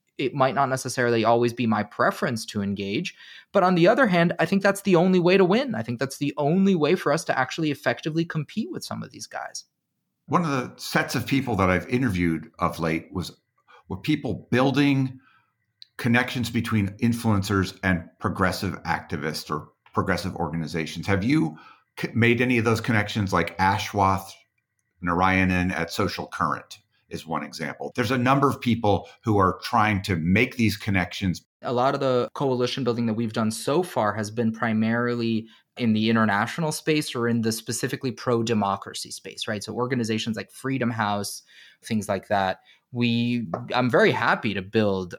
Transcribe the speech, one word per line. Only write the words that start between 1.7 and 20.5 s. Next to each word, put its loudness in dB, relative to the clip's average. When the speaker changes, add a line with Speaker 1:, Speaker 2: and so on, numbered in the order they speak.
Speaker 1:
preference -2
to -4
engage. -4
But 2
on 4
the 6
other 6
hand, 4
I 4
think 2
that's 2
the 4
only 6
way 4
to 8
win. 2
I -4
think -6
that's -4
the -2
only 4
way 4
for 0
us -2
to -2
actually -2
effectively -2
compete -6
with -10
some -8
of -14
these -18
guys. -12
Speaker 2:
One 0
of -2
the -4
sets -2
of -2
people 0
that 4
I've 0
interviewed 0
of -2
late -2
was, -8
were -8
people -4
building 2
connections 0
between 0
influencers 0
and 0
progressive -2
activists -6
or -6
progressive -2
organizations. -6